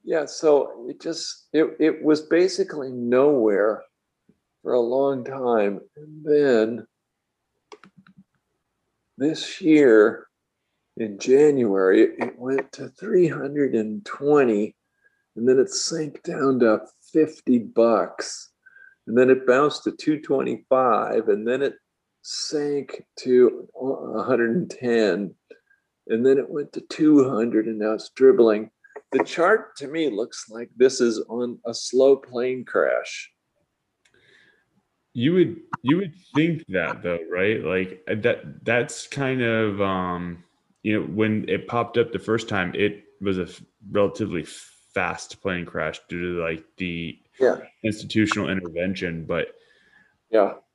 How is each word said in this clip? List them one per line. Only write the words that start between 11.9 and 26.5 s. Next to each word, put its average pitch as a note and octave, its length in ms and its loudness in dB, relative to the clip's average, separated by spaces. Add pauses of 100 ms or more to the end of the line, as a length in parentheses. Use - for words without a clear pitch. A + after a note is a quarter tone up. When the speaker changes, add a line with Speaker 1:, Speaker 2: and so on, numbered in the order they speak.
Speaker 1:
it, - 160 2
it - 200 -8
went C3 320 -4
to - 180 -14
three F#3 380 0
hundred C3+ 480 -4
and G#2+ 280 -4
twenty, B2+ 720 2 (600)
and A#2 120 -2
then C3 120 6
it B2+ 100 2
sank - 540 -6
down C#3 380 -2
to A2 180 4 (340)
fifty D3+ 460 2
bucks, A2 920 -2 (540)
and A2+ 100 -6
then B2+ 140 6
it B2+ 160 4
bounced C3+ 380 2
to - 80 -4
two D3+ 280 -4
twenty-five, A#2+ 1080 0
and G#2+ 200 0
then C3 140 -2
it C3+ 140 -4 (480)
sank - 800 -6 (160)
to B2 480 4 (120)
a B2 440 -6
hundred A#2 320 0
and A2+ 160 -4
ten, G#2 640 -2 (720)
and A2+ 180 -2
then C3+ 140 4
it - 100 -6
went D3 240 -8